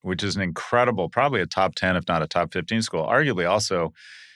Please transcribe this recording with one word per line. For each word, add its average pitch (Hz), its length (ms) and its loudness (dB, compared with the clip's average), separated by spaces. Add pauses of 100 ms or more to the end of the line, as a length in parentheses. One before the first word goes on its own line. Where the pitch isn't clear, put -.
which 92 200 -2
is 95 120 -2
an 101 60 -2
incredible, 95 680 2
probably 131 320 0
a 85 40 0
top 95 300 0
ten, 92 200 2
if 85 120 -2
not 82 160 0
a 78 40 -4
top 85 240 -2
fifteen 110 300 -2
school, 82 240 -4
arguably 113 420 2
also, 90 460 0 (420)